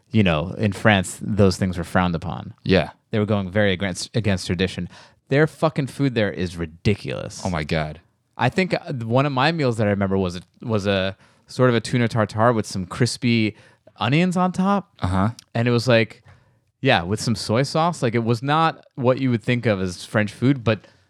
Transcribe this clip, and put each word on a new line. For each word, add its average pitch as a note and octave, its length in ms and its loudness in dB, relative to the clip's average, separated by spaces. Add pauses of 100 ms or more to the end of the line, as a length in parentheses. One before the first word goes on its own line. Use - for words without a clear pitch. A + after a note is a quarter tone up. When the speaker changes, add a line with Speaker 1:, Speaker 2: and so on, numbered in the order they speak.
(100)
Speaker 1:
you A2+ 120 4
know, E2+ 360 0
in G2+ 140 0
France, G2 500 2
those G2 340 2
things F2+ 220 -2
were E2 60 -4
frowned F2+ 300 0
upon. - 400 -8 (100)
Speaker 2:
Yeah. F2 260 2 (200)
Speaker 1:
They A2+ 80 -2
were G#2 80 0
going G2+ 240 -2
very G#2 220 2
against, F2+ 440 -6
against G2 300 -2
tradition. F2+ 420 -4 (400)
Their D#3+ 180 2
fucking D3+ 420 -2
food C#3 260 -2
there G#2+ 180 0
is F2 240 -6
ridiculous. D#2+ 880 -6
Speaker 2:
Oh F#2+ 60 -4
my D#2+ 120 -2
God. D2+ 380 -4 (380)
Speaker 1:
I B2 100 2
think, F#3 260 -2
uh, D#3+ 180 -6 (120)
one B2 220 2
of D3 60 -4
my C3+ 200 2
meals C3+ 240 0
that A2 100 0
I G#2 40 2
remember G2 280 0
was F2+ 180 -2
a, E2+ 60 -12 (200)
was G#2+ 240 -2
a G2 300 0 (300)
sort B2+ 240 2
of A#2 60 4
a A2+ 40 0
tuna A#2+ 280 0
tartare A2 440 2
with A2 140 -2
some F#2 180 -6
crispy A#2 720 0 (420)
onions E3 400 2
on F#3 160 2
top. F#3+ 380 0 (100)
Speaker 2:
Uh-huh. F#2+ 300 0 (240)
Speaker 1:
And A#2 140 0
it - 20 4
was, A#2 180 2
like, A2+ 340 2 (600)
yeah, A#2+ 200 4
with G2 180 -2
some A#2 140 -2
soy A2 280 0
sauce. D#3+ 400 -2
Like, A#2 120 0
it A#2 100 0
was A#2 180 0
not D#3 420 0 (120)
what B2 240 2
you C3 100 0
would A#2 120 0
think A#2+ 240 0
of G2+ 140 2
as F#2 240 -4
French G#2+ 280 0
food, B2 320 0
but A2 220 0 (240)